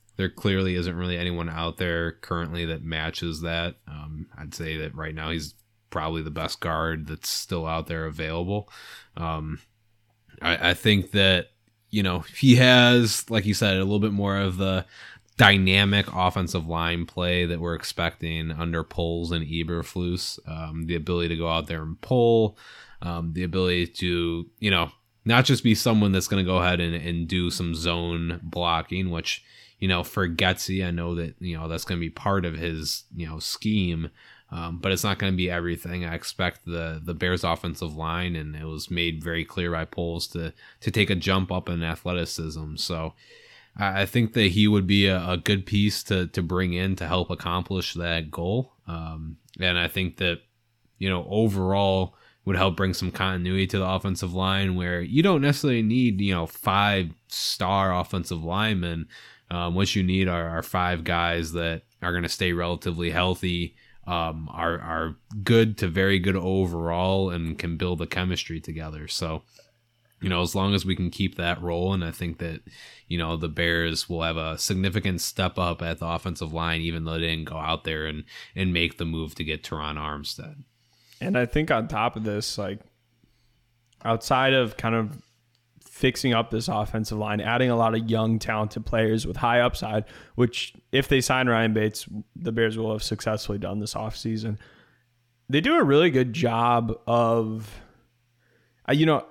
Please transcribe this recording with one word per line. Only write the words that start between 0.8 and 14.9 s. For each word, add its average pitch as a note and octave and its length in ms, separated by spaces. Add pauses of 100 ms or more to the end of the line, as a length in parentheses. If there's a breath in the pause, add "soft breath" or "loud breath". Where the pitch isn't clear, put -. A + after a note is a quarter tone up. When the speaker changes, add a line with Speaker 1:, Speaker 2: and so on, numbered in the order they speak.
Speaker 1:
really F2+ 200
anyone F2 320
out D#2+ 300
there E2+ 360
currently E2+ 520
that D#2+ 180
matches D#2+ 580
that. E2+ 340 (120)
Um, D2+ 380 (100)
I'd D2 200
say D#2+ 220
that D#2 180
right D#2 180
now D#2 160
he's D#2+ 240 (380)
probably D#2+ 320
the D#2 80
best D#2+ 280
guard D#2+ 460
that's D#2 240
still E2+ 380
out D#2+ 180
there E2 200
available. E2 640 (480 loud breath)
Um, D#2 440 (840)
I, E2+ 300
I - 20
think G2+ 380
that, F#2+ 380 (420)
you G#2 120
know, F2+ 160
he B2+ 360
has, B2 760
like A2 160
you G#2 80
said, F#2+ 240
a F#2+ 60
little G2+ 160
bit G#2 120
more G2 260
of F#2+ 200
the F#2+ 280 (520 loud breath)